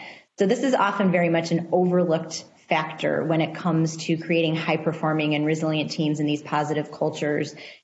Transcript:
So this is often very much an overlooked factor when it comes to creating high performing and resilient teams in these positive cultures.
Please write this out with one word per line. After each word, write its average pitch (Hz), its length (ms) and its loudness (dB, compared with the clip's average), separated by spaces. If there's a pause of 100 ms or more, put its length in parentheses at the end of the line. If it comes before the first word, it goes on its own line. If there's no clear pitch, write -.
(400)
So 202 80 4
this - 160 2
is 262 100 2
often 202 380 2
very 175 180 4
much 165 220 0
an 165 200 0
overlooked 180 760 2 (220)
factor 151 560 0
when 160 180 2
it 156 120 -2
comes 160 440 0
to 165 200 -2
creating 165 380 0
high 160 220 0
performing 156 580 0
and 151 100 0
resilient 156 460 0
teams 151 280 0
in 151 60 0
these 147 160 0
positive 147 500 -2
cultures. 151 640 -2 (300)